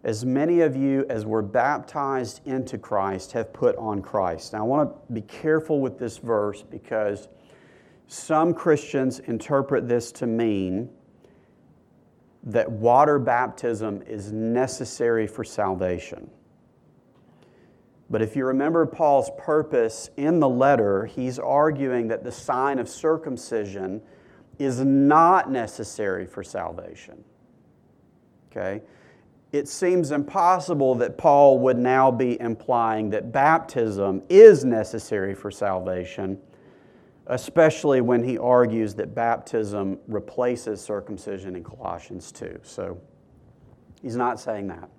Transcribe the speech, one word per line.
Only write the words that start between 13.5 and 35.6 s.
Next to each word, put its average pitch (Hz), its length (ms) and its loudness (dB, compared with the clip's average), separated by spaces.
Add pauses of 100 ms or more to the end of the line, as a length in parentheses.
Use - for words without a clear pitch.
is 104 320 -12
necessary 117 920 -2
for 107 200 -10
salvation. 92 840 -6 (1800)
But 110 120 0
if 110 140 -2
you 131 100 0
remember 147 400 2
Paul's 143 520 2
purpose 147 800 0
in 156 220 2
the 143 100 4
letter, 120 560 2
he's 127 340 -8
arguing 135 680 0
that 101 140 -4
the 120 80 -8
sign 135 460 -2
of 117 100 -4
circumcision 110 1120 -6 (580)
is 131 220 -2
not 147 680 4
necessary 104 760 -6
for 95 180 -14
salvation. 87 800 -12 (1300)
Okay? 98 320 -8 (680)
It 143 160 -4
seems 180 440 0
impossible 151 840 0
that 117 220 -2
Paul 143 420 8
would 127 180 2
now 131 340 4
be 123 280 -2
implying 113 720 -2
that 107 200 -6
baptism 113 960 0
is 190 360 12
necessary 107 680 -2
for 101 160 -10
salvation, 92 880 -6 (880)